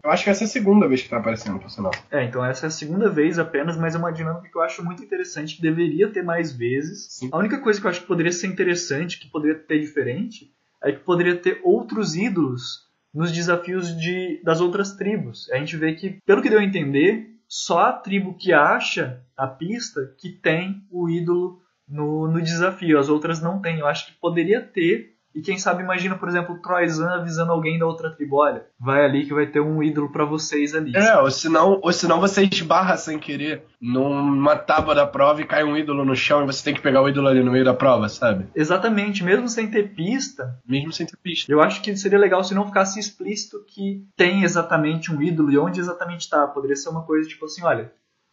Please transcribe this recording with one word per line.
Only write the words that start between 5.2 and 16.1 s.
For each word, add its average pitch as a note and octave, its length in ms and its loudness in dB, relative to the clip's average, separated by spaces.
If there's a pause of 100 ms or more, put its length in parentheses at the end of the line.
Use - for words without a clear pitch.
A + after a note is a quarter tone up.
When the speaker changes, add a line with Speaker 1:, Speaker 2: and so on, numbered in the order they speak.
Speaker 2:
que E3+ 60 -16
deveria E3 460 2
ter G3 140 -6
mais E3+ 300 -2
vezes. C3 580 -4
Speaker 1:
Sim. - 220 -10
Speaker 2:
A D#3 60 -2
única G#3+ 200 -2
coisa G#3+ 220 0
que A3 80 -4
eu - 20 -2
acho F3 120 -6
que - 40 -20
poderia E3+ 240 0
ser F3 160 -6
interessante, F3 720 -4
que - 100 -20
poderia D#3 280 -2
ter D#3 240 -2
diferente, D3 720 -6 (280)
é C#3+ 120 0
que - 80 -6
poderia F3 340 2
ter F3+ 300 -2
outros G3+ 500 2
ídolos D#3+ 720 -4 (280)
nos E3 200 -2
desafios F3 640 -2
de, F3+ 460 -4
das D#3+ 160 2
outras G3 320 -2
tribos. F#3 580 -6
A B2+ 60 -2
gente D#3 200 -6
vê D#3+ 180 -2
que, F#3 300 -10